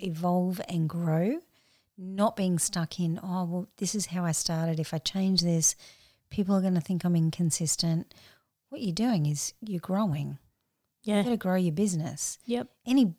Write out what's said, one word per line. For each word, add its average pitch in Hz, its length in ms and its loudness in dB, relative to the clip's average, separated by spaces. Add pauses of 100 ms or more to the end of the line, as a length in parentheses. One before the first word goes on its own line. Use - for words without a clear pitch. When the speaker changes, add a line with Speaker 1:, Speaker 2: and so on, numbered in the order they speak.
Speaker 1:
evolve 180 680 0
and 160 220 0
grow, 170 500 0 (580)
not 190 380 0
being 185 240 2
stuck - 400 -4
in, 170 240 0
"Oh, 185 220 -2
well, 175 220 -4 (100)
this 190 180 -4
is 196 120 -2
how 175 180 -2
I 165 60 0
started. 160 480 -2
If 165 140 -4
I 160 60 -2
change 190 420 0
this, 170 340 2 (540)
people 196 260 0
are 190 60 4
gonna 180 200 2
think 175 220 -2
I'm 175 120 4
inconsistent." 165 1000 0 (560)
What 294 120 -10
you're 190 120 -2
doing 214 320 2
is 147 360 -2
you're 208 180 -4
growing. 151 600 -2 (640)
Speaker 2:
Yeah. 208 160 2
Speaker 1:
You 202 40 2
gotta 240 140 0
grow 185 180 0
your 180 160 2
business. 165 760 -2
Speaker 2:
Yep. 240 220 -4 (180)
Speaker 1:
Any 240 340 6